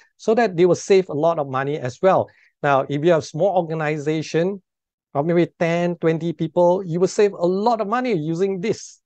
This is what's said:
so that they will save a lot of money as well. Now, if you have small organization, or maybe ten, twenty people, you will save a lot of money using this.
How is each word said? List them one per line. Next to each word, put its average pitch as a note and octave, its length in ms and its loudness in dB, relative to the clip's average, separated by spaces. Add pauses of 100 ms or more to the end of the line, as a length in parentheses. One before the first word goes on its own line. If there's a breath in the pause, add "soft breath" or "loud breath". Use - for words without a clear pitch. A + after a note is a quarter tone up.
(160 soft breath)
so - 180 -2
that G#3+ 220 0
they F3+ 100 4
will F3 100 4
save F#3+ 320 2
a D#3 60 -8
lot D#3+ 240 0
of C#3+ 100 -4
money C3+ 300 -4
as B2+ 220 -8
well. E3+ 280 2 (340 soft breath)
Now, C#3 260 2
if C#3+ 160 -2
you F3 60 4
have D#3 140 2
small F3 320 -2
organization, D#3+ 1040 -2 (520)
or C#3 80 0
maybe E3+ 240 2 (120)
ten, F3 380 -2
twenty E3 360 -2
people, F3 520 0
you E3+ 160 -4
will F3+ 80 2
save G3+ 240 2
a F3 140 -2
lot F#3+ 340 0
of G3+ 80 -4
money B3 260 -2
using E3+ 460 -2
this. - 460 -6